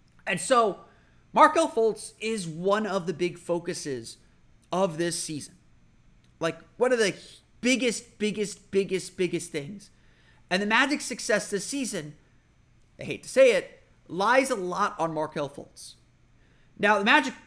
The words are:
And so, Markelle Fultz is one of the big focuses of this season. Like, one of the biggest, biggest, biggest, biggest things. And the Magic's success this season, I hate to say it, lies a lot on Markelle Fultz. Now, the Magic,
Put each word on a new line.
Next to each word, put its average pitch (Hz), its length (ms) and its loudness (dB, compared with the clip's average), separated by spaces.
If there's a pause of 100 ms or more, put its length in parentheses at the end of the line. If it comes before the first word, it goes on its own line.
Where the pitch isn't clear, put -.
(240)
And 190 160 -2
so, 226 380 2 (540)
Markelle 302 360 6
Fultz - 520 -2
is 214 260 -4
one 190 400 0
of 185 220 -2
the 185 40 -2
big 170 260 -4
focuses 170 800 -6 (520)
of 175 280 -2
this 170 220 -2
season. - 360 -10 (840)
Like, 160 220 -4 (160)
one 247 160 2
of 233 80 4
the 202 120 2 (480)
biggest, 240 600 0
biggest, 208 500 -4
biggest, 185 460 -2
biggest 170 340 -4
things. 165 400 -12 (580)
And 190 140 0
the 208 40 -2
Magic's 262 400 2
success 214 440 -2
this 196 140 -4
season, 196 500 -8 (840)
I - 20 -14
hate 139 220 -8
to - 40 -18
say 247 260 6
it, - 280 -4 (240)
lies 233 420 2
a 262 60 -2
lot 180 460 -2
on 165 120 0
Markelle 151 380 -4
Fultz. - 440 -18 (840)
Now, 208 220 4
the 202 40 -2
Magic, 277 300 4 (120)